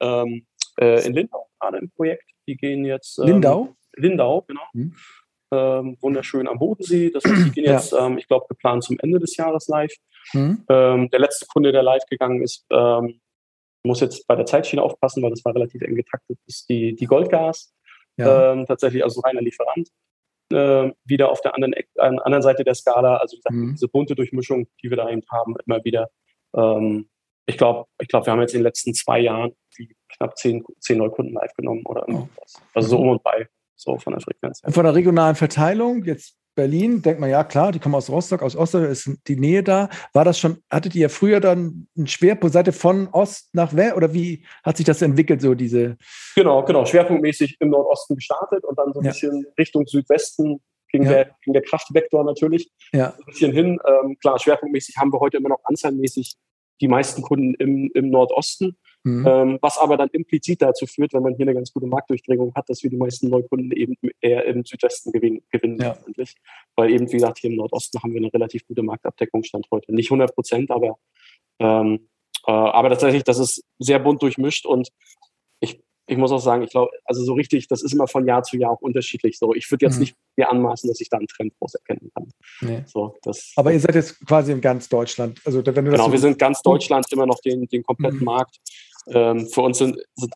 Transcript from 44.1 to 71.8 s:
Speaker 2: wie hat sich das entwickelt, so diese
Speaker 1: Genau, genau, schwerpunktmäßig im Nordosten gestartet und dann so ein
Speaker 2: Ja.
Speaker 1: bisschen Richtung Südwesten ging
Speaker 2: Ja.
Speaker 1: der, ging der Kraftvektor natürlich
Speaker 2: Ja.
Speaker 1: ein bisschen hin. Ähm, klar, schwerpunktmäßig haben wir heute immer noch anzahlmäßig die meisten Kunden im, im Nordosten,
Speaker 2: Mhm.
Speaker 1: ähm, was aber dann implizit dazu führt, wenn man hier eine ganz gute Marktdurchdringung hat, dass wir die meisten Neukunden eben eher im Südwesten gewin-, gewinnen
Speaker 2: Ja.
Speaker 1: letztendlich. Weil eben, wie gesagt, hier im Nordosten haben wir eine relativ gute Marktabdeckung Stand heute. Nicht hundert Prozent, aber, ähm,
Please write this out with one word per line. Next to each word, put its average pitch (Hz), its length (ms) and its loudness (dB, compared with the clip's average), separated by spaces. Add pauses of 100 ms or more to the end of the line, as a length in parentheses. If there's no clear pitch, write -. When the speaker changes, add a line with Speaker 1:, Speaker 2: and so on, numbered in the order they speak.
Speaker 2:
wie 170 320 -4 (160)
hat - 140 -2
sich 156 100 -2
das 156 160 2
entwickelt, 151 380 2
so 131 140 2
diese 120 420 -2 (400)
Speaker 1:
Genau, 143 280 4
genau, 139 220 4
schwerpunktmäßig 151 720 2
im 147 120 2
Nordosten 143 440 0
gestartet 165 480 -4
und 139 160 -6
dann 143 140 -2
so 143 80 -8
ein 143 60 -2
Speaker 2:
Ja. 135 40 0
Speaker 1:
bisschen 143 340 -4 (140)
Richtung 156 300 0
Südwesten 147 720 -2 (300)
ging 139 100 2
Speaker 2:
Ja. 139 80 4
Speaker 1:
der, 135 320 2
ging 135 120 -2
der 135 80 6
Kraftvektor 156 600 0
natürlich 156 480 -2 (220)
Speaker 2:
Ja. 131 260 0
Speaker 1:
ein - 80 -20
bisschen 147 240 0
hin. 175 340 2
Ähm, 135 360 2
klar, 131 180 2
schwerpunktmäßig 143 580 -2
haben 135 160 0
wir 135 60 -2
heute 139 200 0
immer 135 100 -2
noch 135 160 -2
anzahlmäßig 135 720 -4 (440)
die 139 80 2
meisten 135 340 0
Kunden 131 320 -2
im, 139 400 -2
im 135 160 0
Nordosten, 131 640 0 (280)
Speaker 2:
Mhm. 123 240 -2
Speaker 1:
ähm, 131 320 4
was 147 180 0
aber 147 180 4
dann 139 120 0
implizit 165 520 -4
dazu 131 260 2
führt, 143 260 -4
wenn 127 100 0
man 127 120 -2
hier 135 100 -4
eine 135 100 0
ganz 123 180 -6
gute 127 140 -6
Marktdurchdringung 123 680 -2
hat, - 140 -8
dass 127 140 -8
wir 131 80 -4
die 127 60 -6
meisten 123 320 -4
Neukunden 127 420 -2
eben 123 240 -4 (260)
eher 120 260 2
im 120 180 -4
Südwesten - 480 -6
gewin-, 113 380 -2
gewinnen 117 280 -2
Speaker 2:
Ja. 120 100 -2
Speaker 1:
letztendlich. 117 460 -10 (400)
Weil 113 160 4
eben, 123 180 2
wie - 40 -6
gesagt, 120 260 0
hier 120 120 -6
im 113 60 -6
Nordosten - 460 -8
haben 117 100 -6
wir 113 80 -6
eine 110 120 -4
relativ 113 340 -4
gute 117 160 -6
Marktabdeckung 110 640 -6
Stand - 260 -10
heute. 107 240 -4
Nicht 117 160 -2
hundert 135 240 2
Prozent, 123 360 -4
aber, 117 280 -2 (640)
ähm, 110 480 0 (380)